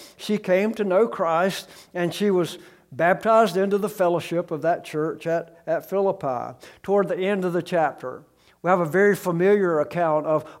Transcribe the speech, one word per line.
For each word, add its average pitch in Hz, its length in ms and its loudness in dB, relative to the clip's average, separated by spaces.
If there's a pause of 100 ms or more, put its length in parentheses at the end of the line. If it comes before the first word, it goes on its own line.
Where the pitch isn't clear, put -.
(160)
she - 220 -4
came 202 380 0
to 214 80 -4
know 196 240 2
Christ 180 600 -2 (260)
and 175 200 -2
she 208 160 0
was 180 300 0 (320)
baptized 190 680 2
into 196 220 0
the 196 100 -4
fellowship 170 640 -2
of 156 100 -6
that 165 240 -2
church 156 400 -6
at, 165 400 -6
at 156 240 -4
Philippi. 147 680 -4 (280)
Toward 196 240 2
the 170 100 -4
end 190 280 -2
of 175 60 -2
the 170 120 -2
chapter, 147 600 -4 (380)
we 170 80 -2
have 185 100 4
a 175 60 0
very 190 300 4
familiar 180 640 2
account 151 480 0
of 156 220 -2 (100)